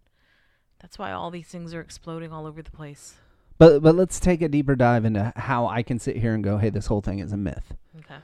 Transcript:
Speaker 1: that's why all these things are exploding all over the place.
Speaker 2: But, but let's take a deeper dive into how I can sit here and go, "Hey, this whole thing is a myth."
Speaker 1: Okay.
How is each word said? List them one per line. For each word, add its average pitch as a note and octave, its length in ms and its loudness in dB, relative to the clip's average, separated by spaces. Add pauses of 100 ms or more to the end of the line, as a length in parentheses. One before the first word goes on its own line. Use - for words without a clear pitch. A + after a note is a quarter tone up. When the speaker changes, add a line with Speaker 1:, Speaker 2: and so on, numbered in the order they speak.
(800)
Speaker 1:
that's - 180 -20
why G3 140 -10
all F3 180 -8
these E3+ 180 -14
things E3+ 240 -14
are E3 80 -10
exploding E3 520 -14
all D#3 140 -12
over D#3 160 -16
the - 80 -20
place. - 440 -18 (420)
Speaker 2:
But, D#3 260 10
but D#3+ 140 6
let's F#3 240 0
take F3 220 2
a E3 60 0
deeper C#3+ 280 0
dive A#2+ 280 4
into A2 300 0
how A#2+ 320 -4
I A#2 160 -4
can A#2+ 160 -4
sit - 180 -6
here A2+ 180 -2
and G#2+ 100 -2
go, G2+ 140 0
"Hey, G#2+ 120 0
this G2+ 160 -4
whole G#2 140 0
thing G2 180 -4
is G2+ 140 -8
a G2+ 40 -4
myth." - 380 -6 (240)
Speaker 1:
Okay. D3+ 260 -20